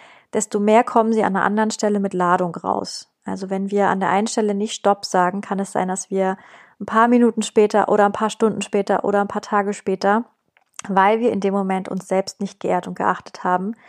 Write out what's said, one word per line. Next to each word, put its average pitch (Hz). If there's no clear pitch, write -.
desto 208
mehr 214
kommen 226
sie 220
an 190
einer 190
anderen 214
Stelle 208
mit 196
Ladung 180
raus. -
Also 190
wenn 196
wir 202
an 190
der 190
einen 202
Stelle 214
nicht 208
Stopp 202
sagen, 185
kann 196
es 196
sein, 185
dass 190
wir 190
ein 208
paar 226
Minuten 240
später 208
oder 208
ein 202
paar 220
Stunden 202
später 202
oder 202
ein 202
paar 208
Tage 202
später, 202
weil 196
wir 233
in 202
dem 196
Moment 190
uns 185
selbst 190
nicht 196
geehrt 180
und 180
geachtet -
haben, 185